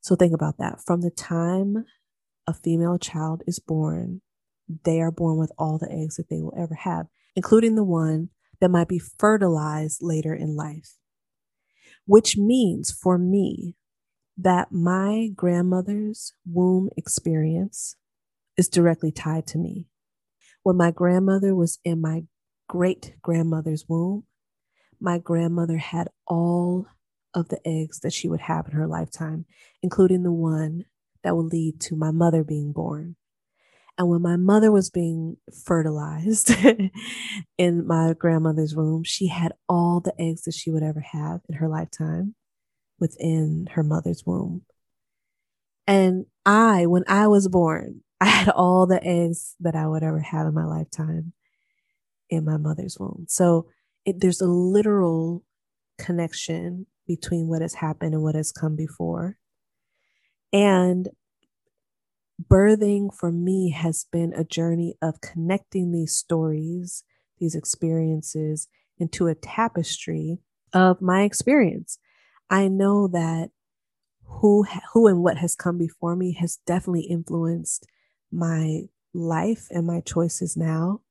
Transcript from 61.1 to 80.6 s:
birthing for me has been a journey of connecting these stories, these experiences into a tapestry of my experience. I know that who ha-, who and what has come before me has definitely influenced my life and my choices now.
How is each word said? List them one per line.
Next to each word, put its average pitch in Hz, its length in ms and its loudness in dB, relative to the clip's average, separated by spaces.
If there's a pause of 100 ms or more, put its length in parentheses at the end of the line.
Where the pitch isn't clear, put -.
birthing 202 720 4
for 170 200 -4
me 180 380 0
has 160 420 -4
been 170 220 -2
a 165 100 -2
journey 165 580 -2
of 160 180 -4
connecting 180 720 -4
these 165 240 -2
stories, 165 880 -4 (380)
these 170 160 -2
experiences 156 1120 -4 (300)
into 170 280 -2
a 160 80 0
tapestry 165 1040 -6 (340)
of 185 300 4
my 185 200 2
experience. 208 760 0 (500)
I 196 200 4
know 196 400 2
that 165 420 -2 (720)
who 208 380 4
ha-, 196 200 -6 (100)
who 226 160 8
and 175 160 4
what 175 140 2
has 170 180 -2
come 175 200 -4
before 170 380 -4
me 180 200 -2
has 170 340 -6
definitely 175 420 -2
influenced 165 760 -4 (480)
my 160 500 -2 (300)
life 165 580 -4
and 170 160 -2
my 170 140 -4
choices 170 560 -4
now. 160 540 -2